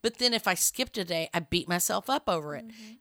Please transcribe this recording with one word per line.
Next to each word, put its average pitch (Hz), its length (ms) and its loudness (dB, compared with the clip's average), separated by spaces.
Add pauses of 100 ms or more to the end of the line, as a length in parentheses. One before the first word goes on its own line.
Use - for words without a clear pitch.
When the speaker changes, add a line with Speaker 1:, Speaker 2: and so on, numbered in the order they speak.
Speaker 1:
But 226 160 -2
then 247 160 2
if 214 160 2
I 185 40 4
skipped - 440 0
a 190 80 -2
day, 165 280 -2
I 175 60 2
beat 170 300 0
myself 180 400 0
up 277 180 0
over 156 300 0
it. 120 100 -12
Speaker 2:
Mm-hmm. 220 340 -18